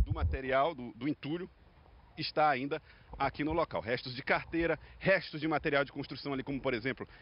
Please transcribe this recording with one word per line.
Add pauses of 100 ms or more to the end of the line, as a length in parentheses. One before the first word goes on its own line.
do
material,
do,
do
entulho, (640)
está
ainda (380)
aqui
no
local.
Restos
de
carteira, (200)
restos
de
material
de
construção
ali,
como
por
exemplo, (160)